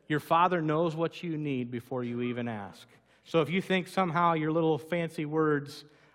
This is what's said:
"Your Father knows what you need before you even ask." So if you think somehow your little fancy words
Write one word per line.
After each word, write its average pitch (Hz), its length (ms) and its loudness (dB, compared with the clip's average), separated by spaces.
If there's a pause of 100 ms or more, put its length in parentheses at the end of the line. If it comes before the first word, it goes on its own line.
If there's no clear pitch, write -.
"Your 151 140 0
Father 175 420 4
knows 156 320 0
what 165 300 -4
you 160 120 -4
need 131 360 -4
before 123 320 -4
you 120 180 -4
even 120 240 -2
ask." 101 400 -8 (380)
So 165 160 2
if 151 100 2
you 185 100 0
think 185 280 -2
somehow 170 460 2
your 156 180 0
little 160 260 4
fancy 165 460 -4
words 147 600 0 (300)